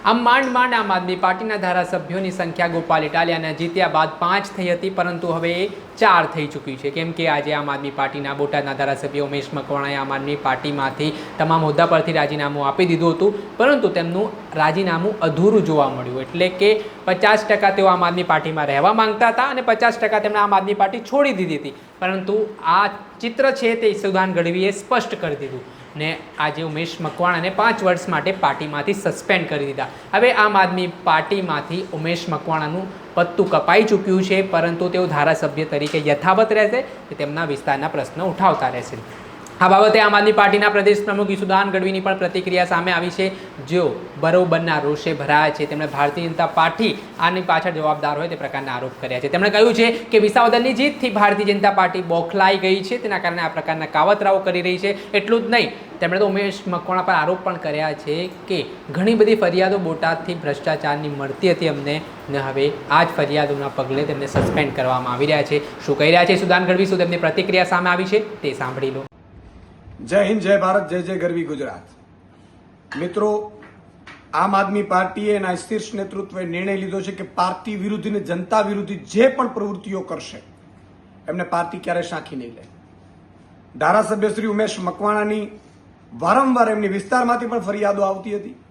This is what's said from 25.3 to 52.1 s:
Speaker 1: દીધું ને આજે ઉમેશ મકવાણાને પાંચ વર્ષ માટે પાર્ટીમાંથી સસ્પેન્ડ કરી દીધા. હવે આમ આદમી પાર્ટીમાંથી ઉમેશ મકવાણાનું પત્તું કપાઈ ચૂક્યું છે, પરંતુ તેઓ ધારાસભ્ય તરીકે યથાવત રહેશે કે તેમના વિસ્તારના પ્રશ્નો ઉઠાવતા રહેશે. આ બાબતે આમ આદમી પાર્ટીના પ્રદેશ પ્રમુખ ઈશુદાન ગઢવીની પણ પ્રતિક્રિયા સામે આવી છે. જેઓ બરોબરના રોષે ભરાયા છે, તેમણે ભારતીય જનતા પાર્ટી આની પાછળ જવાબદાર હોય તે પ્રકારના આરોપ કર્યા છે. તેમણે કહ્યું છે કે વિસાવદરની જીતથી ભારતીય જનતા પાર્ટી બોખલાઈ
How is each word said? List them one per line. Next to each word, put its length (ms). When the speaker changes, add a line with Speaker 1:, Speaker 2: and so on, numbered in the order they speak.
Speaker 1:
દીધું 200
ને 120
આજે 240
ઉમેશ 380
મકવાણાને 500
પાંચ 340
વર્ષ 240
માટે 220
પાર્ટીમાંથી 540
સસ્પેન્ડ 540
કરી 180
દીધા. 220
હવે 220
આમ 220
આદમી 320
પાર્ટીમાંથી 760
ઉમેશ 360
મકવાણાનું 580
પત્તું 360
કપાઈ 340
ચૂક્યું 380
છે, 280
પરંતુ 380
તેઓ 180
ધારાસભ્ય 580
તરીકે 420
યથાવત 460
રહેશે 280
કે 60
તેમના 380
વિસ્તારના 360
પ્રશ્નો 380
ઉઠાવતા 420
રહેશે. 280
આ 80
બાબતે 320
આમ 140
આદમી 180
પાર્ટીના 360
પ્રદેશ 360
પ્રમુખ 260
ઈશુદાન 400
ગઢવીની 300
પણ 180
પ્રતિક્રિયા 520
સામે 220
આવી 180
છે. 160
જેઓ 180
બરોબરના 580
રોષે 360
ભરાયા 360
છે, 160
તેમણે 200
ભારતીય 420
જનતા 180
પાર્ટી 420
આની 220
પાછળ 280
જવાબદાર 480
હોય 100
તે 120
પ્રકારના 340
આરોપ 260
કર્યા 200
છે. 80
તેમણે 220
કહ્યું 240
છે 160
કે 80
વિસાવદરની 540
જીતથી 380
ભારતીય 440
જનતા 180
પાર્ટી 300
બોખલાઈ 560